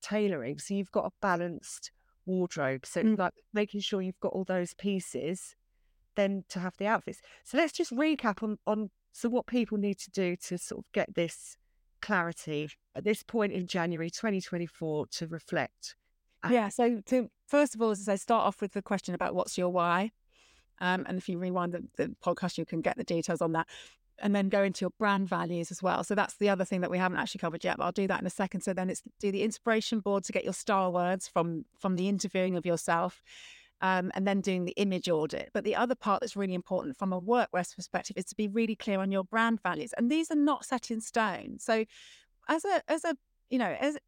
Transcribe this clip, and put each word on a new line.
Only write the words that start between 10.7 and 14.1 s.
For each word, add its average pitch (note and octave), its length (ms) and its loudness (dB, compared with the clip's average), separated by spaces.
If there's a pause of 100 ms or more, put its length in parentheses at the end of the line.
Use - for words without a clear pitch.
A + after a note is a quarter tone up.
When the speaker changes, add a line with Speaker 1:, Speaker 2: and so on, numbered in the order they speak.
Speaker 1:
of - 120 -20
get - 220 0
this - 420 -2 (460)
clarity E3 680 -2 (260)
at - 100 -8
this G#3 180 2
point G#3 300 0
in F#3 140 -2
January E3+ 440 -2